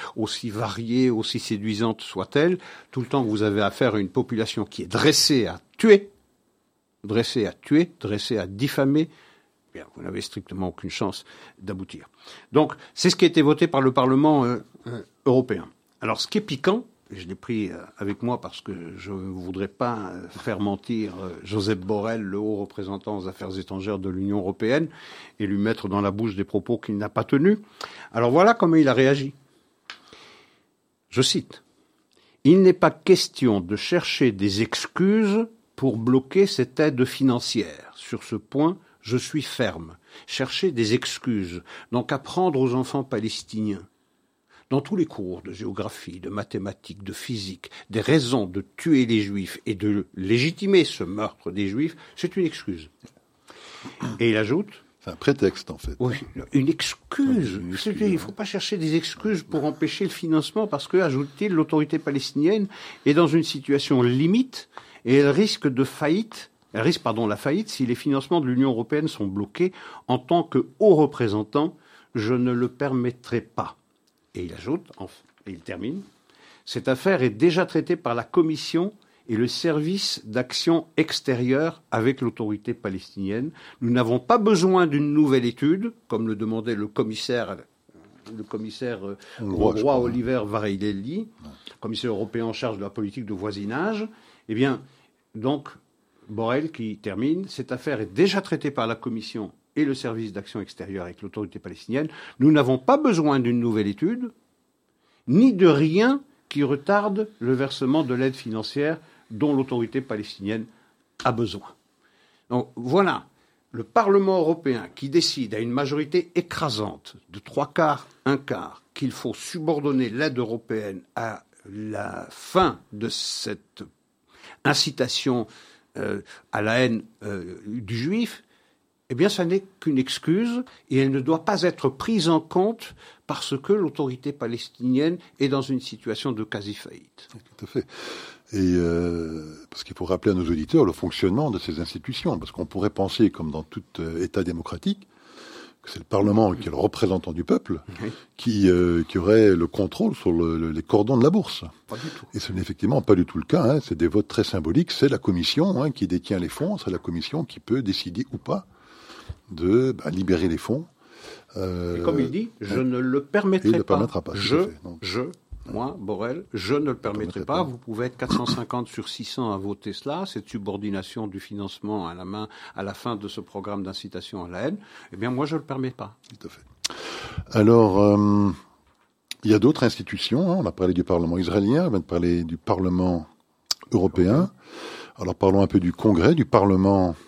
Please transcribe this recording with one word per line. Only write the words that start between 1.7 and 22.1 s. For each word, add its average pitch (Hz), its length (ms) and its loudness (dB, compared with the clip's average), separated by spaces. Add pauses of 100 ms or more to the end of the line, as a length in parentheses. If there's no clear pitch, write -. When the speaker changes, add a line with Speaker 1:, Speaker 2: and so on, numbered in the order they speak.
Speaker 1:
soient-elles, 151 560 0 (320)
tout - 100 -8
le 120 60 -2
temps 139 180 0
que 110 60 -2
vous 107 140 0
avez 104 180 2
affaire 104 320 2
à 107 60 0
une 95 100 -2
population 110 560 -2
qui - 160 -12
est 87 60 -10
dressée 139 580 4
à - 160 -8 (160)
tuer, 202 320 8 (960)
dressée 107 420 0
à 87 80 -4
tuer, 165 460 0
dressée 104 400 -4
à 90 80 -4
diffamer, 139 640 0
eh - 680 -20
bien, - 80 -16 (100)
vous - 60 -16
n'avez 92 200 -8
strictement 95 480 -8
aucune 90 200 -10
chance - 340 -4 (380)
d'aboutir. 95 480 -12 (420)
Donc, 151 220 4 (220)
c'est 180 160 4
ce - 40 0
qui 185 100 4
a - 20 10
été 156 160 4
voté 151 240 4
par 139 140 2
le 131 100 4
Parlement, 135 540 4
euh, 120 120 0 (300)
euh, 117 160 -10 (240)
européen. 127 400 4 (340)
Alors, 110 180 -2
ce - 80 -4
qui 214 120 -2
est - 20 0
piquant, 202 440 -2 (260)
je 92 160 -14
l'ai 95 80 -10
pris, 107 360 -4
euh, 87 60 -12 (200)
avec 101 260 -6
moi 120 180 -2
parce - 200 -14
que 104 100 -12 (260)
je 92 140 -12
ne 95 180 -8
voudrais 92 380 -6
pas, 110 460 -6
euh, 90 160 -14
faire 104 300 -6
mentir, 104 600 -2
euh, 92 80 -8 (140)
Joseph 101 360 -2
Borrell, 107 420 -2